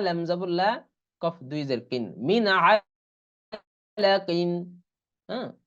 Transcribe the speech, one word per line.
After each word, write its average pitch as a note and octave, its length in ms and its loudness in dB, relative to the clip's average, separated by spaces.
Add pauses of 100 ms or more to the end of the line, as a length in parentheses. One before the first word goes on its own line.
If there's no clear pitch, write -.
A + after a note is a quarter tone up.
লাম F3+ 240 0
জবর F3 240 -4
লা, F3+ 220 0 (520)
কফ E3 200 -4
দুই C#3+ 220 -6
জের C3 160 -2
কিন। A#2+ 240 -4 (120)
মিন F3 280 2 (1500)
আলাকিন। F#3+ 520 2 (760)
হ্যাঁ G#3+ 200 -8 (180)